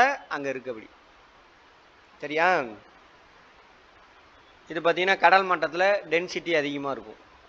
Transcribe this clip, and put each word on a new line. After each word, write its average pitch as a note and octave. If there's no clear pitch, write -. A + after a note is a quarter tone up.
அங்க C#3+
இருக்கு B2+
அப்படி. A2
சரியா? D3+
இது E3
பாத்தீங்கன்னா F3
கடல் F#3
மட்டத்துல E3
density E3+
அதிகமா C#3+
இருக்கும். G#2+